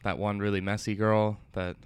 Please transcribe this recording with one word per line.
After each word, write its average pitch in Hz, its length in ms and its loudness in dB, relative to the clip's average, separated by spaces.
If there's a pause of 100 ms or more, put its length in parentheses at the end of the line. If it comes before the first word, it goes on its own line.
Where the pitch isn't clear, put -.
that 101 140 -2
one 101 220 -2
really 101 220 0
messy 104 340 -2
girl 107 420 2 (140)
that 90 240 -6 (100)